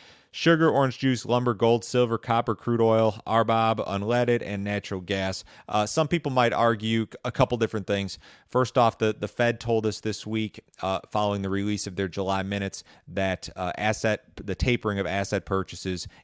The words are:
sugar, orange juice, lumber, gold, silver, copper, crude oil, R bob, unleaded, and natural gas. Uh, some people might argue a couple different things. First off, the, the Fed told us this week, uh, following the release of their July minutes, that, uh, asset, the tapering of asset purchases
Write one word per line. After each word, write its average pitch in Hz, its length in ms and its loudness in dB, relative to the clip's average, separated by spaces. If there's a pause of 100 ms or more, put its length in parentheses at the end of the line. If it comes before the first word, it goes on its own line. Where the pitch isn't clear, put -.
(320)
sugar, 160 380 4
orange 131 260 2
juice, 127 300 0
lumber, 123 260 2
gold, 117 320 4
silver, 120 320 2
copper, 117 380 0
crude 117 260 0
oil, 110 460 4
R 113 180 4
bob, 113 360 2
unleaded, 117 640 0
and 101 180 -6
natural 101 380 -4
gas. 95 420 -4 (260)
Uh, 107 180 0
some 156 200 0
people 151 240 -2
might 123 220 4
argue 113 540 2 (180)
a 120 80 -6
couple 123 260 2
different 107 300 -2
things. 98 280 -2 (300)
First 127 320 0
off, 117 200 4
the, 110 180 2
the 107 100 -6
Fed 117 320 -2
told 113 280 0
us 104 140 -4
this - 260 -6
week, 110 340 -4 (220)
uh, 95 180 -2 (100)
following 104 320 0
the 95 80 -2
release 101 380 -2
of 92 80 -14
their 98 100 -2
July 95 380 -2
minutes, 98 400 -6 (240)
that, 95 480 -4
uh, 90 200 -4
asset, 107 480 -2 (120)
the 101 180 -6
tapering 107 460 0
of 95 60 -2
asset 98 400 -4
purchases 92 600 -4 (180)